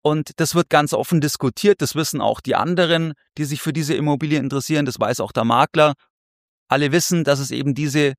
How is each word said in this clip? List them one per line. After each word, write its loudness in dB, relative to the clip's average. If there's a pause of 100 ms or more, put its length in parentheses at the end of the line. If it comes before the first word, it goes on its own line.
Und -2
das -2
wird 2
ganz 2
offen 0
diskutiert. 0
Das -2
wissen -4
auch 0
die -4
anderen, 0 (240)
die -4
sich -6
für -4
diese -2
Immobilie 0
interessieren. -2
Das -6
weiß 0
auch -4
der -2
Makler. 4 (760)
Alle 2
wissen, 0
dass 2
es -6
eben -2
diese 0